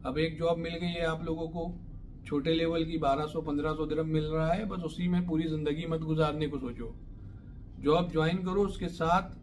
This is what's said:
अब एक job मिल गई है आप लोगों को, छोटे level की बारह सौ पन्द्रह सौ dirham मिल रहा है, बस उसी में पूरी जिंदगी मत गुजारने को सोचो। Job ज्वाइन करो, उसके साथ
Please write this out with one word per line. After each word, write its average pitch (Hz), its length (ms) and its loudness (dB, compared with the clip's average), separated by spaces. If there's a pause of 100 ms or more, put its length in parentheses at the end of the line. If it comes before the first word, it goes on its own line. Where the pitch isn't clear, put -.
अब 135 80 -2
एक 160 220 0
job 165 180 2
मिल 165 180 -4
गई 175 120 -2
है 170 180 -2
आप 160 200 0
लोगों 160 220 -2
को, 170 320 -6 (460)
छोटे 147 280 2
level 165 320 2
की 160 120 -2
बारह 147 280 4
सौ 160 160 -4
पन्द्रह 151 320 0
सौ 151 120 0
dirham 156 220 0
मिल 156 160 2
रहा 160 300 2
है, 214 120 0
बस 190 180 -4
उसी 175 240 -2
में 175 200 2
पूरी 160 160 2
जिंदगी 156 420 0
मत 160 140 0
गुजारने 156 480 2
को 139 120 -4
सोचो। 117 360 -8 (840)
Job 170 320 4
ज्वाइन 160 260 4
करो, 190 280 2
उसके 185 220 -4
साथ 170 420 2 (140)